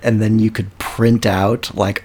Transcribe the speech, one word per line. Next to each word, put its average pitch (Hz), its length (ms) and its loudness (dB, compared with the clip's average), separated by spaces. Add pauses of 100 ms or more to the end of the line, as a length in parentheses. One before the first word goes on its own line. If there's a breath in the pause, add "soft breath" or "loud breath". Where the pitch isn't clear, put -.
and 113 180 2
then 110 180 2
you 110 120 2
could 98 280 -6
print 117 460 0
out, 101 500 -2
like, 98 300 -2